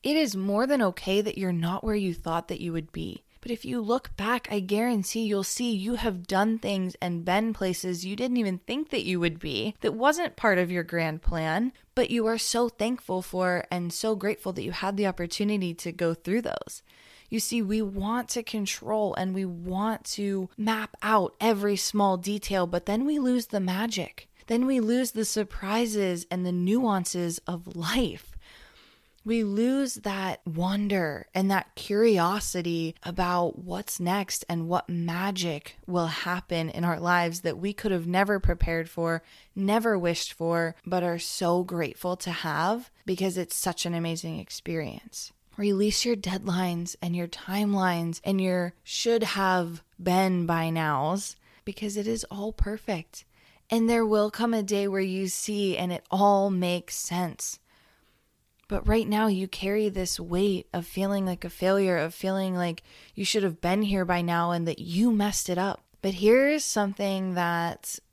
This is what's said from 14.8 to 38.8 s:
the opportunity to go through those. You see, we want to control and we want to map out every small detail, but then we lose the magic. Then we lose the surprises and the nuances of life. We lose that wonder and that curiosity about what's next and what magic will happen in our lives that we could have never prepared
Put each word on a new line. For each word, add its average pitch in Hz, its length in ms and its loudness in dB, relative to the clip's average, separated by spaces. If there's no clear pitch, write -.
the 202 100 2
opportunity 185 680 -2
to 170 180 -8
go 170 200 0
through 185 280 -2
those. - 400 -6
You 220 100 -2
see, 233 220 0
we 214 200 0
want 208 480 -2
to 233 140 -4
control 208 720 -2
and 190 220 -2
we 190 100 -2
want 185 600 -4
to 196 520 -4
map 220 440 -2
out 208 380 2
every 208 380 4
small 196 400 4
detail, 196 500 0
but 175 180 -2
then 226 200 0
we 294 140 2
lose 247 280 2
the 208 120 -2
magic. 190 680 -2
Then 240 180 2
we 262 140 4
lose 233 320 2
the 214 140 -2
surprises 202 1080 0
and 180 140 -2
the 180 60 0
nuances 180 880 2
of 175 380 -8
life. 170 560 -2
We 226 180 2
lose 247 520 2
that 196 520 -4
wonder 185 880 0
and 196 160 4
that - 240 0
curiosity 180 1300 2
about 175 560 0
what's 180 400 -8
next 185 480 0
and 165 220 -2
what 175 180 0
magic 170 880 -4
will 175 220 0
happen 165 600 -4
in 170 160 -2
our 170 120 2
lives 170 440 2
that 165 160 -2
we 196 160 -4
could 208 180 -4
have 170 160 -2
never 196 320 2
prepared 170 500 2